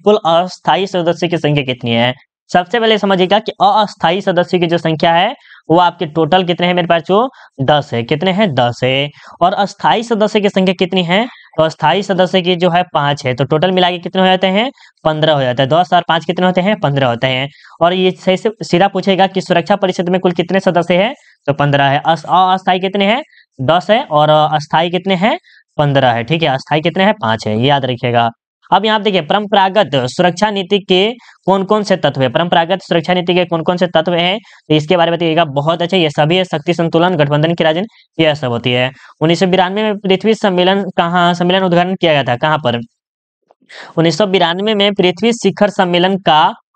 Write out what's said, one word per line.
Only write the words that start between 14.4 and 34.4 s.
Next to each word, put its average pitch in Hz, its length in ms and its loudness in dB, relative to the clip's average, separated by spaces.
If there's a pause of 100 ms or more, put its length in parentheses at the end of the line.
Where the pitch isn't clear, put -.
हैं? 208 240 0 (340)
पन्द्रह 156 280 2
हो 143 100 0
जाता 123 200 0
है। 135 60 0
दस 165 240 2
और 175 160 4
पाँच 165 160 0
कितने 180 220 -2
होते 180 140 0
हैं? 208 200 -2
पन्द्रह 139 260 0
होते 117 200 -2
हैं। 131 220 -4 (320)
और 170 120 2
ये 185 180 0
सही 185 260 -2
से 196 140 -2 (120)
सीधा 175 260 2
पूछेगा 190 380 0
कि 185 140 -4
सुरक्षा 170 360 0
परिषद 190 320 -2
में 180 120 0
कुल 180 120 0
कितने 185 280 -2
सदस्य 175 360 0
हैं, 214 180 0 (320)
तो 143 60 0
पन्द्रह 143 320 2
है। 139 220 0
अस-, 160 220 0
अस्थायी 185 520 2
कितने 196 240 -2
हैं? 233 180 0 (380)
दस 160 300 0
है। 233 140 2
और 151 240 2
अस्थायी 151 600 2
कितने 185 240 -2
हैं? 220 240 0 (380)
पन्द्रह 139 340 2
है, 117 140 -2
ठीक 160 180 -4
है। 160 60 0
अस्थायी 156 320 -2
कितने 175 240 0
हैं? 208 180 2
पाँच 110 240 -2
है, 110 140 -2
ये 127 80 2
याद 139 160 2
रखिएगा। 120 460 0 (420)
अब 196 120 2
यहाँ 220 140 0
पे 202 60 -6
देखिए, 190 160 0
परंपरागत 196 720 0
सुरक्षा 175 560 -2
नीति 196 280 -2
के 196 340 0 (340)
कौन-कौन 196 360 0
से 196 140 0
तत्व 143 260 -2
है, 131 60 2
परंपरागत 170 520 0
सुरक्षा 170 340 -2
नीति 180 200 -2
के 180 100 2
कौन-कौन 170 320 -2
से 180 100 -2
तत्व 170 280 0
हैं, 175 240 -2 (300)